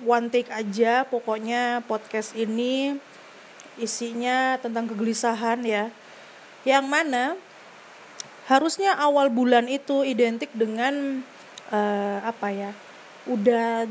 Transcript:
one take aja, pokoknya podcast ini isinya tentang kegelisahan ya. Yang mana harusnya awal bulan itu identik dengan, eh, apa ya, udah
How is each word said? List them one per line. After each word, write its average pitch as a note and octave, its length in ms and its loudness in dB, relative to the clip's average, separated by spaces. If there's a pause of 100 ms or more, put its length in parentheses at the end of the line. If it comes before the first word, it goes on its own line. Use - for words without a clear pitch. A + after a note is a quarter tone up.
one A#3 240 2
take B3 240 0
aja, A3+ 560 2
pokoknya A#3 800 -2
podcast A3 480 -6
ini B3+ 640 -2 (800)
isinya B3 800 0
tentang A#3 320 -4
kegelisahan A3+ 720 0
ya. G#3+ 240 0 (720)
Yang C4+ 240 4
mana C#4 380 0 (1200)
harusnya D#4+ 480 2
awal C#4+ 400 2
bulan A#3+ 320 4
itu C#4 400 0
identik A#3 480 0
dengan, B3+ 720 -2 (480)
eh, G3+ 480 -2
apa G#3 320 -6
ya, G3+ 240 -8 (500)
udah A#3 640 2